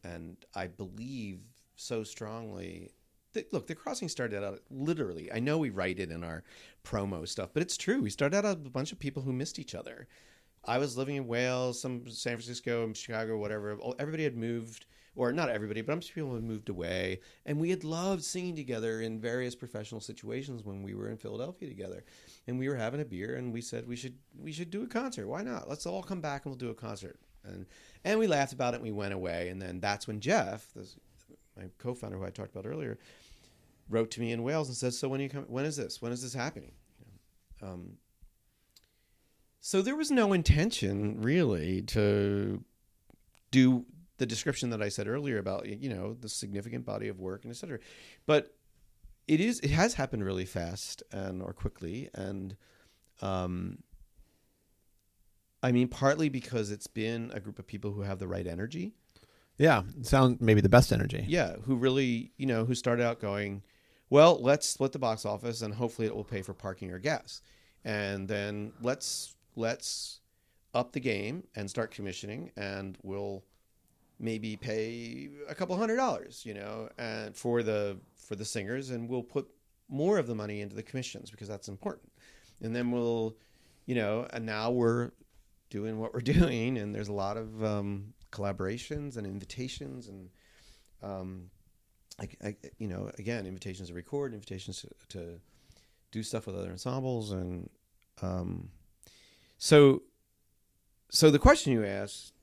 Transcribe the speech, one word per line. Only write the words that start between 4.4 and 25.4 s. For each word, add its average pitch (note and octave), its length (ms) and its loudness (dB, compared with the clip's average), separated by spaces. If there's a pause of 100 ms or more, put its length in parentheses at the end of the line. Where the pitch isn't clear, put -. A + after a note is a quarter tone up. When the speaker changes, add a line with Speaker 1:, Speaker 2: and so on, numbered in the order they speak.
Speaker 1:
out G2 160 -6 (100)
literally, C3 640 -2
I A2 80 -2
know D3 180 2
we C#3+ 120 0
write F#2 280 0
it F2 120 -4
in E2+ 140 -6
our E2 200 -8 (400)
promo G2 420 -4
stuff, F#2+ 260 -6
but D3+ 100 0
it's F3+ 140 -4
true. B3 240 0
We G#2+ 100 0
started D3 280 0
out G3+ 60 2
as E3+ 220 -2
a B2+ 40 -12
bunch C3 220 -4
of F#3+ 60 -14
people C#3 240 -4
who C3 100 -2
missed C3 260 -4
each - 160 -12
other. A#2 340 -12 (560)
I A#2+ 140 0
was C3 180 0
living C3+ 200 -2
in C3+ 100 -4
Wales, B2+ 540 0
some A#2+ 280 -6
San A#2 280 -4
Francisco, A#2 560 -4
Chicago, A2 460 -4
whatever. G#2 380 -4
All, B2 220 -6
everybody D#3 260 -4
had B2+ 120 -2
moved, A#2 500 -6 (280)
or B2 180 2
not D3+ 180 0
everybody, G#2+ 300 -2
but B2+ 120 -2
a D#3+ 40 0
bunch E3+ 120 -8
of - 60 -18
people C#3+ 200 -4
had A2+ 100 -4
moved A2 240 -6
away. F#2 520 -2 (260)
And D3 120 -2
we E3 120 0
had F#3 140 -2
loved E3+ 400 -2
singing F3+ 300 -4
together A2+ 460 -4
in A2+ 200 -4
various B2 340 -2
professional G#2+ 460 -10
situations A#2 640 -8
when G2 180 -8
we G2+ 120 -8
were G2+ 140 -8
in A2+ 80 -8
Philadelphia B2 520 -8
together. F#2+ 360 -12 (420)
And B2 120 -4
we C3 100 -2
were C#3 80 -2
having A#2+ 240 -2
a D3+ 40 -2
beer, G#2+ 320 -6
and B2 160 -6
we A#2 80 -4
said, A#2 260 -8
"We A#2+ 100 -6
should, B2+ 200 -10 (200)
we D3 160 -10
should E3 180 -8
do G3+ 120 -4
a B3+ 40 -6
concert. A3+ 400 -4
Why D3+ 160 -6